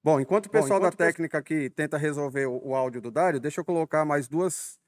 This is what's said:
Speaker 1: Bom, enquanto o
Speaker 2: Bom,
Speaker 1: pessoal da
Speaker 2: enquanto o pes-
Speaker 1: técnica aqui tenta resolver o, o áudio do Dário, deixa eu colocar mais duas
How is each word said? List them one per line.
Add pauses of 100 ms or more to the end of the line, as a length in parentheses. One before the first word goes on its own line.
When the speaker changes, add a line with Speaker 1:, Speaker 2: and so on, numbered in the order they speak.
Speaker 1:
Bom,
enquanto
o
Speaker 2:
Bom,
Speaker 1:
pessoal
da
Speaker 2:
enquanto
o
pes-
Speaker 1:
técnica
aqui
tenta
resolver
o,
o
áudio
do
Dário,
deixa
eu
colocar
mais
duas